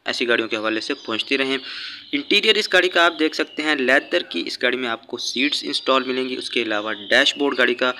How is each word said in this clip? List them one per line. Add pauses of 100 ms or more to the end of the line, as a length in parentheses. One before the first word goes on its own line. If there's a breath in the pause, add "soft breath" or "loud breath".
ऐसी
गाड़ियों
के
हवाले
से
पहुंचती
रहें। (560 loud breath)
इंटीरियर
इस
गाड़ी
का
आप
देख
सकते
हैं,
लेदर
की
इस
गाड़ी
में
आपको
सीट्स
इंस्टॉल
मिलेंगी।
उसके
अलावा
डैशबोर्ड
गाड़ी
का